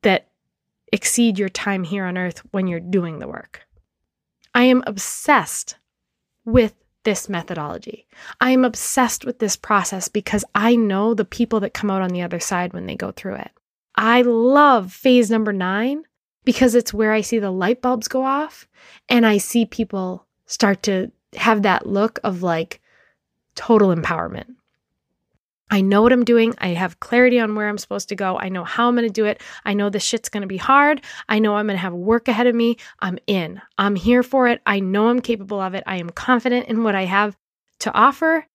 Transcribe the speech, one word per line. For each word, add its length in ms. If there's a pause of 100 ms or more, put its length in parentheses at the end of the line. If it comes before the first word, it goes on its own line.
that 240 (640)
exceed 480
your 100
time 360
here 220
on 120
earth 320
when 160
you're 140
doing 400
the 80
work. 400 (840)
I 120
am 200
obsessed 920 (680)
with 300 (300)
this 240
methodology. 760 (360)
I 100
am 140
obsessed 600
with 140
this 160
process 540
because 360 (120)
I 180
know 400
the 100
people 360
that 120
come 160
out 140
on 60
the 140
other 180
side 320
when 140
they 100
go 160
through 240
it. 160 (420)
I 280
love 680
phase 380
number 220
nine 500 (420)
because 300
it's 180
where 200
I 80
see 180
the 140
light 280
bulbs 280
go 160
off 420 (420)
and 160
I 140
see 280
people 600 (200)
start 380
to 280 (240)
have 260
that 240
look 380
of, 180
like, 380 (720)
total 400
empowerment. 600 (1120)
I 120
know 200
what 120
I'm 120
doing. 340
I 100
have 320
clarity 400
on 160
where 120
I'm 80
supposed 340
to 40
go. 240
I 120
know 120
how 240
I'm 80
gonna 160
do 140
it. 160 (240)
I 100
know 160
this 140
shit's 240
gonna 180
be 120
hard. 440 (260)
I 120
know 160
I'm 100
gonna 100
have 160
work 360
ahead 180
of 80
me. 220 (240)
I'm 260
in. 340 (160)
I'm 200
here 260
for 240
it. 180
I 140
know 300
I'm 120
capable 400
of 140
it. 100
I 120
am 140
confident 580
in 160
what 100
I 120
have 300 (440)
to 120
offer. 640